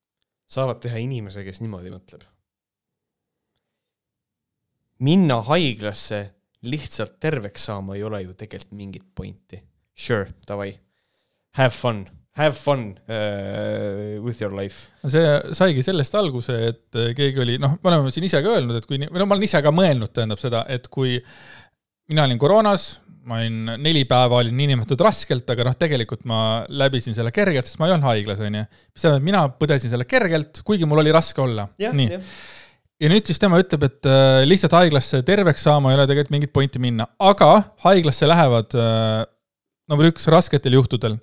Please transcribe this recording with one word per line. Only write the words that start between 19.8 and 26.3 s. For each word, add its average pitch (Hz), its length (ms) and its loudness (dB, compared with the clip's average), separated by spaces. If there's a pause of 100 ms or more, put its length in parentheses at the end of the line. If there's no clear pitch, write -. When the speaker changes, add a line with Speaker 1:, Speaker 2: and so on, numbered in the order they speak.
Speaker 2:
tähendab 110 260 -4
seda, 117 260 -4
et 123 220 -8
kui 127 300 -2 (920)
mina 151 140 2
olin 123 160 0
koroonas, 202 460 2 (380)
ma 117 180 -6
olin 113 360 -6
neli 147 300 0
päeva 123 320 4
olin 117 160 0
niinimetatud 135 480 0
raskelt, 151 480 0
aga 120 160 -2
noh, 131 80 0
tegelikult 127 500 -2
ma 113 140 -2 (280)